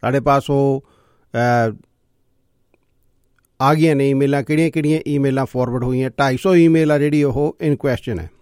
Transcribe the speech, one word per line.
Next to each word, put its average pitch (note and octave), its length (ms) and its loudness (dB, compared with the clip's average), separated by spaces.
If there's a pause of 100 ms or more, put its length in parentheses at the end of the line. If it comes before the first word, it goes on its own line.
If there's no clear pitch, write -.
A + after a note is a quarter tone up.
ਸਾਡੇ C3 180 -2
ਪਾਸ C#3 300 0
ਉਹ, C#3 360 0 (840)
ਅ, G#2 40 -12 (1900)
ਆ C#3 120 4
ਗਈਆਂ D#3 220 2
ਨੇ C#3 140 2
ਈਮੇਲਾਂ, C#3 340 0
ਕਿਹੜੀਆਂ-ਕਿਹੜੀਆਂ D#3 640 0
ਈਮੇਲਾਂ C#3 380 0
ਫਾਰਵਰਡ B2 380 -4
ਹੋਈਆਂ। B2+ 260 -2
ਢਾਈ C3 280 -2
ਸੌ F#3 180 2
ਈਮੇਲ E3 360 4
ਆ D3 80 2
ਜਿਹੜੀ D3 240 0
ਉਹ C#3+ 340 -2 (100)
in D3 60 2
question B2 460 -4
ਹੈ। E2 100 -12 (120)